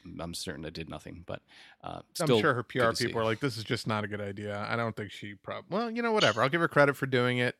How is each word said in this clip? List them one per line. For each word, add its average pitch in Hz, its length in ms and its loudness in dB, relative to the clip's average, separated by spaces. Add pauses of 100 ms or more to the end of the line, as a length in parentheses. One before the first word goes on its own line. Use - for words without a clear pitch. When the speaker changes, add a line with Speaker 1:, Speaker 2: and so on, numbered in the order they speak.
(200)
Speaker 1:
I'm 85 140 -8
certain 78 300 -8
I 76 60 -8
did 80 180 -10
nothing, 85 380 -12
but, 95 160 -10 (400)
uh, 50 200 -12 (120)
still 147 220 4
Speaker 2:
I'm 107 60 6
sure 139 120 4
her 120 80 -4
P - 160 -6
R 120 80 6
Speaker 1:
good 113 60 4
to 113 40 -2
see. 123 100 0
Speaker 2:
people 113 160 -2
are - 20 2
like, 110 160 0
"This 131 160 -2
is 110 80 -8
just 120 240 -4
not 107 160 0
a - 20 -6
good 101 140 -6
idea." 101 480 -6
I 113 80 -2
don't 117 180 -2
think 107 160 -8
she 104 240 -14
prob-, 104 340 -10
well, 226 220 -2
you 233 120 -4
know, 233 100 2
whatever. 123 320 4
I'll 135 40 6
give 170 120 2
her 165 80 4
credit 143 280 6
for 139 100 -4
doing 123 320 2
it. 123 220 0